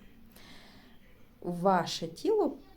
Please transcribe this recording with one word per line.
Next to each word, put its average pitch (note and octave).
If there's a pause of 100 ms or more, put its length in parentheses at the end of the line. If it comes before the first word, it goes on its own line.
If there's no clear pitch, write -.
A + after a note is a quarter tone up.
(1400)
Ваше F3
тіло D#4+ (240)